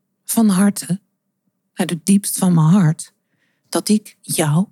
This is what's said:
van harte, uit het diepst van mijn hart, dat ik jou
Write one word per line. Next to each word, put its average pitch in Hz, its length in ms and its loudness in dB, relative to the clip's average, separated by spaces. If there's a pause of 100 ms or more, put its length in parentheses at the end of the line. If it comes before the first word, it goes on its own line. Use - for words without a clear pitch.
(340)
van 226 140 2
harte, 196 520 0 (720)
uit 185 180 -6
het 165 160 -8
diepst 202 320 -2
van 185 160 0
mijn 160 120 2
hart, 165 460 0 (560)
dat - 200 -4
ik - 320 -2
jou 156 500 -2